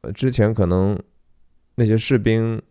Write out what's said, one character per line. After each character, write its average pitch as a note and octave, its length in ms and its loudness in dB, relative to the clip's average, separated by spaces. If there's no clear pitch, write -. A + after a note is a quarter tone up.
呃， A#1+ 100 -10
之 B2+ 180 -2
前 A2 240 2
可 F#2+ 120 0
能 F#2 300 0
那 A#2 100 0
些 A2 140 2
士 C3 180 0
兵 A2+ 540 0